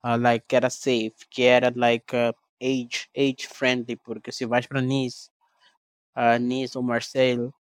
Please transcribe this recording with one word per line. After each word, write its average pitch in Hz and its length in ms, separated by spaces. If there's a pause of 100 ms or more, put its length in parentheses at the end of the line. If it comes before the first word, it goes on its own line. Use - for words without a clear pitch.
ah, 120 140
like, 120 320
que 131 80
era 123 140
safe, 113 440 (160)
que 127 140
era, 123 320
like, 120 400
uh, 117 180 (280)
age, 127 540
age 135 320
friendly, 123 480
porque 113 360
se 127 140
vais 120 200
pra 135 160
Nice, 131 480 (840)
ah, 117 240
Nice 127 400
ou 127 60
Marseille 123 640 (120)